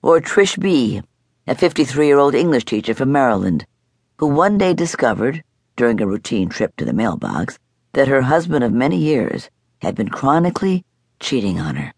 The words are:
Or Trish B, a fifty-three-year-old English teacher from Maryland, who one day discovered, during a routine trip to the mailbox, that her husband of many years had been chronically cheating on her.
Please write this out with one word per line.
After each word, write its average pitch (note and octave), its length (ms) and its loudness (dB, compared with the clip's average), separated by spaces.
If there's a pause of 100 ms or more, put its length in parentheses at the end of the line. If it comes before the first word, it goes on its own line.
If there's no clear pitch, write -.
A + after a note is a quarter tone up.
Or E3 200 4
Trish G3 400 0
B, D#3 420 0 (460)
a C3+ 80 -2
fifty-three-year-old C#3+ 800 2
English C#3+ 300 0
teacher A2+ 280 -4
from C3+ 160 -2
Maryland, G2+ 560 0 (520)
who D3+ 100 0
one F#3 300 2
day F#3 160 2
discovered, D#3 680 -2 (340)
during A#2 260 0
a G#2 40 -2
routine G2 440 -4
trip - 260 -4
to - 80 -6
the A#1+ 80 -4
mailbox, F2 680 -4 (360)
that C3+ 120 2
her C3+ 140 2
husband D3+ 420 0
of A#2 80 0
many C3+ 280 0
years D3+ 500 -2 (320)
had F#2 140 -4
been A2 160 -4
chronically F3 760 0 (360)
cheating G2+ 380 -2
on D2 180 -6
her. C#2+ 220 -10